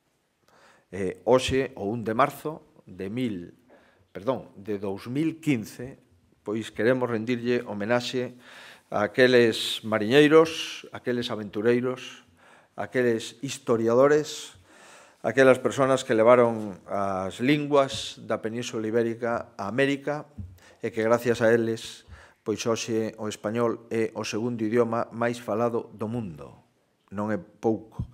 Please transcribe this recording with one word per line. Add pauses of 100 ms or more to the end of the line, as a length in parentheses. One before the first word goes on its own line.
(920)
E
hoxe,
o
un
de
marzo
de
mil, (600)
perdón,
de
dous
mil
quince, (440)
pois
queremos
rendirlle
homenaxe (560)
a
aqueles
mariñeiros,
aqueles
aventureiros, (480)
aqueles
historiadores, (720)
aquelas
personas
que
levaron
as
linguas
da
Península
Ibérica
a
América (480)
e
que
gracias
a
eles, (380)
pois
hoxe
o
español
é
o
segundo
idioma
máis
falado
do
mundo. (540)
Non
é
pouco. (100)